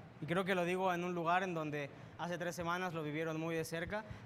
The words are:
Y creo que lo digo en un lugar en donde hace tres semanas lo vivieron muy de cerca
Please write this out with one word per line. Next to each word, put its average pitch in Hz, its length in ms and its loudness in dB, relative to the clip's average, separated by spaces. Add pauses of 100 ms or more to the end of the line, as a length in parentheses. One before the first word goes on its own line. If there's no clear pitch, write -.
(220)
Y 156 40 -6
creo 170 180 4
que 190 120 4
lo 175 100 4
digo 185 280 4
en 175 120 0
un 180 100 0
lugar 170 280 4
en 185 100 0
donde 147 360 -2 (300)
hace 170 180 -2
tres 175 160 -2
semanas 175 400 0
lo 165 80 -2
vivieron 156 380 -2
muy 165 160 0
de 160 80 0
cerca 175 400 -4 (220)